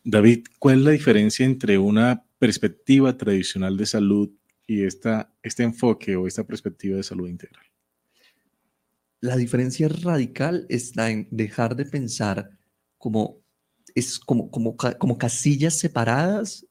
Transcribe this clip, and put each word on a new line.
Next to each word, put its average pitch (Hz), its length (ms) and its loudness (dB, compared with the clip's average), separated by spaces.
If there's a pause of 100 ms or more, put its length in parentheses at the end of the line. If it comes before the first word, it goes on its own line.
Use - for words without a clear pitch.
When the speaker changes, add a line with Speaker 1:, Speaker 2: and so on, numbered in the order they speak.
Speaker 1:
David, 113 420 6 (120)
¿cuál 131 200 6
es 135 60 4
la 151 80 6
diferencia 113 540 2
entre 123 320 2
una 110 440 2 (160)
perspectiva 127 800 2
tradicional 95 600 -2
de 104 100 -2
salud 104 440 0 (360)
y 104 180 -2
esta, 107 480 -4 (100)
este 120 200 -6
enfoque 113 540 0
o 92 100 -2
esta 104 180 -6
perspectiva 98 520 -8
de 98 60 -4
salud 92 260 -10
integral? - 360 -16 (1600)
Speaker 2:
La 127 160 -2
diferencia 127 520 0
radical 160 800 -4
está 113 420 -4
en 107 200 -6
dejar 113 460 -4
de 143 80 -6
pensar 113 760 -6 (400)
como, 110 400 -4 (560)
es - 240 -4
como, - 320 -2
como 113 260 -4
ca-, - 220 -4
como 120 180 0
casillas 143 640 0
separadas, 165 920 -2